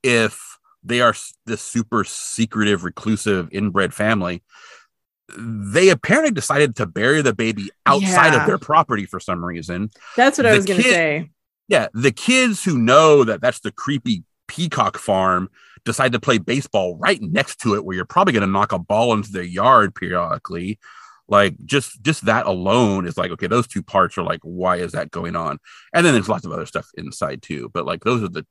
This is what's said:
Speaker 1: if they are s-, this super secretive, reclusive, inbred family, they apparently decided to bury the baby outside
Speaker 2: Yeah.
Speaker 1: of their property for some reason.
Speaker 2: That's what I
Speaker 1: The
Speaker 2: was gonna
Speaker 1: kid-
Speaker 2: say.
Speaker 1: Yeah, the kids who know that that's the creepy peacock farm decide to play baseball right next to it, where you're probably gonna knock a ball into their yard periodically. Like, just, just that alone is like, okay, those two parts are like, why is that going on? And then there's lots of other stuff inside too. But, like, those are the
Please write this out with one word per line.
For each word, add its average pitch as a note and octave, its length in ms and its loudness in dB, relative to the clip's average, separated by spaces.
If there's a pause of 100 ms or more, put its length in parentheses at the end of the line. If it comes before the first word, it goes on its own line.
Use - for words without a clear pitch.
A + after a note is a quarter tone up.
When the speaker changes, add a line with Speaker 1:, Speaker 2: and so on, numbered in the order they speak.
Speaker 1:
if A#2 560 0 (240)
they B2 200 -2
are A#2 80 6
s-, - 240 -8 (120)
this A2 160 -8
super A2+ 400 -2
secretive, G#2 800 -2
reclusive, F#2+ 680 -4
inbred G2 420 -2
family, G2 480 -2 (960)
they A2+ 520 2
apparently B3 420 2
decided D3+ 440 0
to G#2 100 -2
bury B2+ 360 0
the B2+ 120 2
baby G#2 360 -4 (160)
outside D#3 460 4
Speaker 2:
Yeah. B2+ 100 4
Speaker 1:
of D3+ 40 0
their - 120 0
property C3 480 0
for F#2 140 -10
some F2 240 -6
reason. F2 460 -8 (260)
Speaker 2:
That's C4+ 220 4
what B3 80 2
I A3+ 40 6
Speaker 1:
The G#3 60 6
Speaker 2:
was G3 100 2
gonna G3 160 0
Speaker 1:
kid- B3+ 100 4
Speaker 2:
say. D#3+ 380 0 (380)
Speaker 1:
Yeah, D3+ 260 2
the B2 180 2
kids B3 520 0
who E3+ 120 0
know C#3 480 8
that G#2+ 160 -2
that's B2 200 0
the G#2+ 100 -6
creepy B2 540 -4 (220)
peacock B2+ 520 -4
farm F#2+ 500 0 (360)
decide A#2+ 280 0
to A#2 80 -2
play B2 160 2
baseball G2 600 -2
right G3+ 260 0
next D#3 380 -4
to - 160 0
it, - 80 -6
where F#2 120 -8
you're F2+ 80 -4
probably F3+ 300 2
gonna G2+ 120 2
knock G2 260 0
a F#2 60 -4
ball A2 360 0
into G#2 180 -4
their F#2+ 120 -6
yard G2+ 500 4
periodically. F2 840 -6 (500)
Like, G2+ 360 2
just, - 380 -4
just D3+ 240 -2
that A2 200 2
alone G2 600 0
is E2 100 -8
like, F2+ 140 -4
okay, E2+ 160 -8
those A#2 200 0
two F#2 160 -8
parts F#2+ 360 0
are F2+ 40 -4
like, E2+ 200 -6
why F2+ 360 -2
is F2 140 -6
that D#2 200 -8
going E2+ 220 -8
on? D#2+ 240 -6 (360)
And E3+ 100 4
then E3 80 6
there's G#2 160 2
lots G2+ 160 -4
of E2 80 -10
other E2 140 -8
stuff - 220 -10 (100)
inside C#2 420 -8
too. B1+ 320 -12
But, E2 140 -6
like, E2 180 -8
those A2+ 180 0
are F#2+ 60 -6
the E2+ 220 -10